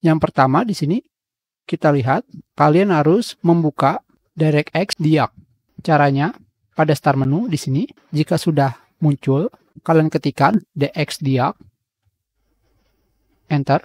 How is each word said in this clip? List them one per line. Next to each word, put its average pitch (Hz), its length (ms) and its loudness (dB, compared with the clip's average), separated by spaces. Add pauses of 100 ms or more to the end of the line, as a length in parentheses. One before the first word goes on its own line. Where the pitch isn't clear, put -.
Yang 160 160 4
pertama 143 400 0
di 233 80 -6
sini 175 320 -2 (640)
kita 160 240 -2
lihat 139 320 0 (320)
kalian 165 400 2
harus 160 480 0
membuka 165 640 0 (320)
DirectX 156 640 -2
Diag. 151 320 0 (480)
Caranya 143 480 2 (480)
pada 156 160 2
start 139 240 0
menu 147 320 -2
di 151 80 -2
sini, 139 240 -2 (320)
jika 156 240 -2
sudah 143 400 -2 (240)
muncul, 147 480 0 (320)
kalian 160 320 2
ketikkan 147 480 0 (160)
D 143 160 -2
X - 240 -4
Diag, 135 400 -2 (1900)
enter. 143 340 0